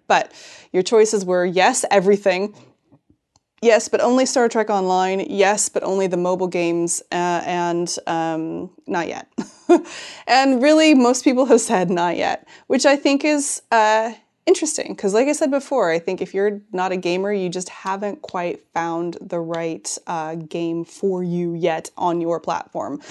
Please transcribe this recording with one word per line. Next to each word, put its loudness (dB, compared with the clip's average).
But 0
your 0
choices 2
were 0
yes, 2
everything. 2
Yes, 4
but 0
only 2
Star 2
Trek -2
Online. 0
Yes, 2
but -6
only 0
the -2
mobile 0
games. -2
Uh, -2
and, -2
um, -4
not -4
yet. -12
<laughs> 4
And 4
really, 6
most 4
people 2
have 6
said 0
not 0
yet, -4
which 2
I 6
think 2
is, -2
uh, 2
interesting, 0
'cause -2
like 4
I 2
said -2
before, 0
I 2
think -4
if -10
you're -2
not -2
a -4
gamer, -2
you -2
just -8
haven't -8
quite -8
found -4
the -6
right, -6
uh, -6
game -6
for -4
you -4
yet -2
on -2
your -2
platform. -8